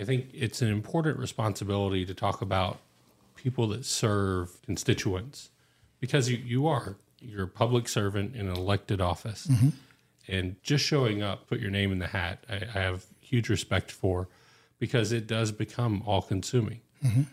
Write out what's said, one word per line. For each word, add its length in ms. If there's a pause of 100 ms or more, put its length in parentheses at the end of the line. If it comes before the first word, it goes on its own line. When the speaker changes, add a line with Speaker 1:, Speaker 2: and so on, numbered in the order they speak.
Speaker 1:
I 40
think 280
it's 300
an 60
important 500
responsibility 880
to 80
talk 260
about 380 (580)
people 320
that 160
serve 800
constituents, 880 (500)
because 300
you, 80
you 280
are, 300 (240)
you're 240
a 40
public 380
servant 480
in 140
an 80
elected 460
office. 440
Speaker 2:
Mm-hmm. 220 (600)
Speaker 1:
And 340
just 220
showing 380
up, 260
put 120
your 100
name 220
in 60
the 80
hat, 420
I, 140 (120)
I 60
have 240 (160)
huge 300
respect 420
for, 360 (500)
because 340
it 140
does 260
become 540
all-consuming. 720 (240)
Speaker 2:
Mm-hmm. 180 (100)